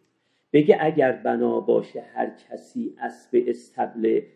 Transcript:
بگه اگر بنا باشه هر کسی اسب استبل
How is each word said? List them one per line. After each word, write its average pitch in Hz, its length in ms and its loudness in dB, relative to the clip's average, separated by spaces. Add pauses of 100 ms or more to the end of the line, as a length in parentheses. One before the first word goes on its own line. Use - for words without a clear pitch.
(520)
بگه 151 280 6
اگر 151 320 2
بنا 120 480 -2
باشه 113 400 -2
هر 117 300 -6
کسی - 680 -12
اسب 120 460 -2
استبل 113 720 -2 (160)